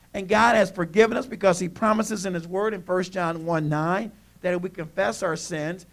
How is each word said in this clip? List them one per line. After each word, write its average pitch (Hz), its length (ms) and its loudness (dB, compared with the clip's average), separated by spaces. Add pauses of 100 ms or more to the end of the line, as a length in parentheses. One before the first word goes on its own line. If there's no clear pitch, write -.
(140)
and 196 140 -6
God 226 280 4
has 196 140 4
forgiven 202 480 2
us - 80 -2
because 185 340 2
he 180 80 -2
promises 214 600 0
in 185 80 -2
his 170 120 -6
word 202 280 -2
in 180 80 -12
First 185 280 -2
John 165 340 -4
one 160 240 0
nine 175 420 0 (300)
that 180 120 0
if 180 80 0
we 190 80 -6
confess 190 540 -4
our 165 120 0
sins, 165 580 -6